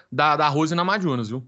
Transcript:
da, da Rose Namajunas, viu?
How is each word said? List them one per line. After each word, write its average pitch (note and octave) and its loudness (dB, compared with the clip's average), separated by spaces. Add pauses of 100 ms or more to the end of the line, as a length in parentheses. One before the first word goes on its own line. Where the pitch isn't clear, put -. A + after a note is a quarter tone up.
(120)
da, D3 2
da D3+ 2
Rose D#3 0
Namajunas, F3 0
viu? B2+ -8